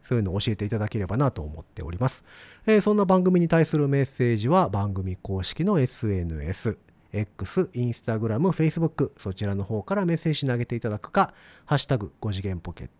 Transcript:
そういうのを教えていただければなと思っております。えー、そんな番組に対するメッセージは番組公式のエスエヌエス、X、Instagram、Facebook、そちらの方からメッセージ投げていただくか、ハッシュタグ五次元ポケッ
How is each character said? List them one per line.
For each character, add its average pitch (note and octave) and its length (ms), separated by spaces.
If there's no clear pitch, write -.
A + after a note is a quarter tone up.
そ - 120
う A#2+ 40
い - 20
う G#2 40
の F2+ 100
を G2+ 60
教 A2+ 120
え G2+ 40
て G#2 80
い G#2 40
た G#2+ 100
だ G#2 100
け A#2+ 100
れ G2 80
ば F#2+ 100
な C3+ 140
と - 120
思 D2+ 180
っ - 40
て - 180
お D#2+ 80
り F2 80
ま C3 100
す。 - 160
え G#3+ 120
ー、 - 20
そ G#3 140
ん - 20
な G3+ 80
番 F#3 180
組 F3+ 180
に E3+ 80
対 E3 160
す D#3+ 120
る C#3+ 120
メ C#3 140
ッ - 20
セ B2 300
ー - 20
ジ G#2+ 120
は E3+ 200
番 G2+ 260
組 F#2 220
公 F#2+ 260
式 - 220
の G3 140
エ B2+ 80
ス - 260
エ F#2 120
ヌ D#2+ 180
エ D#2 100
ス、 G#2 240
X、 G#2+ 640
Instagram、 A#2 760
Facebook、 D#3+ 680
そ G2 120
ち G#2+ 120
ら G2+ 100
の G2 100
方 G#2+ 180
か - 120
ら G3+ 100
メ E3+ 100
ッ - 20
セ D#3+ 140
ー - 20
ジ C#3+ 140
投 B2 100
げ A#2+ 100
て A#2+ 100
い A2+ 40
た A2+ 100
だ G#2+ 80
く - 120
か、 - 220
ハ D3 120
ッ - 20
シ - 80
ュ - 20
タ C3 100
グ G2+ 220
五 G#2+ 120
次 F#2+ 100
元 F#2 160
ポ E2+ 140
ケ - 120
ッ - 160